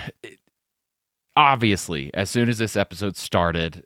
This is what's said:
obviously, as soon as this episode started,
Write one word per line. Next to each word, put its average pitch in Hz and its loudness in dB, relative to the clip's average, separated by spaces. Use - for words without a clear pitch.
obviously, 110 2
as 98 -2
soon 120 2
as 113 -2
this 110 -2
episode 98 -2
started, 85 0